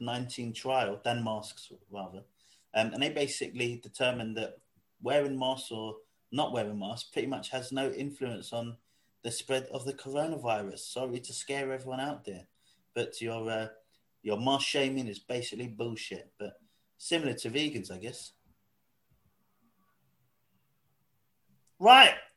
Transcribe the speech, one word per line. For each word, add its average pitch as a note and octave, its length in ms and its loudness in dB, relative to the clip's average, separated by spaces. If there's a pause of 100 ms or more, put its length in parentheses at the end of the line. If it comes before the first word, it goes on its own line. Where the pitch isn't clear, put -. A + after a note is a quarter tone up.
nineteen A#2+ 520 -4
Trial, A#2 520 0
Denmark's A2+ 680 -2 (200)
rather, F#2+ 340 -12 (500)
um, A2 180 4
and B2+ 100 -4
they D3 80 0
basically B2 640 -2
determined A#2+ 600 -4
that - 220 -6 (440)
wearing C#3 360 2
masks C3 320 -2
or A2 280 -6 (340)
not C#3+ 200 0
wearing G#2+ 260 -2
masks G#2+ 320 -8
pretty C3+ 180 -2
much - 220 -6
has B2+ 220 -6
no C3+ 180 0
influence B2+ 640 -6
on A#2 240 -6 (460)
the A#2 80 -6
spread C3 360 -2
of C3 180 -8
the C3+ 100 -4
coronavirus. C3+ 840 -2
Sorry B2 400 -6
to - 120 -14
scare C#3 400 -4
everyone C3 280 -6
out D3 240 -6
there, F2+ 220 -12 (480)
but - 260 -4
your, A2+ 300 -4
uh, A2 180 -2 (540)
your G#2 180 0
mask C3+ 260 2
shaming C3+ 420 0
is G2+ 100 -8
basically B2 500 -6
bullshit, A2 720 -8
but G2+ 200 -10 (380)
similar D3+ 380 0
to - 160 -6
vegans, C3+ 400 -2
I F#2 80 -10
guess. A2+ 340 -12 (3500)
Right. B3 360 12 (220)